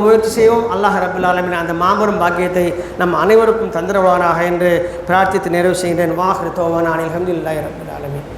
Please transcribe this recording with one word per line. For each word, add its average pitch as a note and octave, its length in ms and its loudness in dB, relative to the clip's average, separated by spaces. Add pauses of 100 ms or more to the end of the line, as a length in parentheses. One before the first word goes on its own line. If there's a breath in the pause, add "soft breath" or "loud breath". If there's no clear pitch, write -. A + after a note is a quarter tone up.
முயற்சி A3 320 4
செய்வோம். A3+ 280 4 (120)
அல்லாஹ் G3 300 0
ரப்பல் F#3 260 -2
ஆலமீன் F3+ 320 -2
அந்த E3 180 -4
மாபெரும் G3 420 2
பாக்கியத்தை F3 420 0 (360 loud breath)
நம் E3+ 220 0
அனைவருக்கும் A3 520 4
தந்திரவானாக F3+ 760 2
என்று F3 200 0 (360 loud breath)
பிரார்த்தித்து F#3 500 0
நிறைவு F3+ 240 0
செய்கின்றேன். E3+ 400 -2
வாஹிரு F3+ 400 -2
தௌவானா E3 340 0
அனில் E3 200 -4
ஹம்துலில்லாஹி D#3+ 520 -4
ரப்பில் D#3 300 -12
ஆலமீன். C#3+ 400 -10